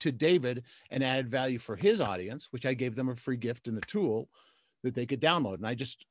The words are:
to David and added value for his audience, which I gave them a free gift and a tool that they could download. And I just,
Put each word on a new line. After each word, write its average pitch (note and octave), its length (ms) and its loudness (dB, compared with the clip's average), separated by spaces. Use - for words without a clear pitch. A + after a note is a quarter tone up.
to D#3 100 0
David B2+ 520 2
and C3+ 120 0
added C3 240 2
value C3 300 0
for A#2 180 -8
his G3+ 260 4
audience, G#2 500 -2
which B2+ 160 -4
I C3 80 2
gave B2+ 180 -2
them B2+ 160 -2
a B2 60 -4
free B2 220 -2
gift A#2 300 -4
and A2+ 120 -2
a - 80 -8
tool C3+ 420 0
that B2+ 100 -2
they B2 140 -2
could B2+ 120 -2
download. D3+ 360 2
And F#2 100 -6
I A2+ 80 0
just, A#2+ 380 -6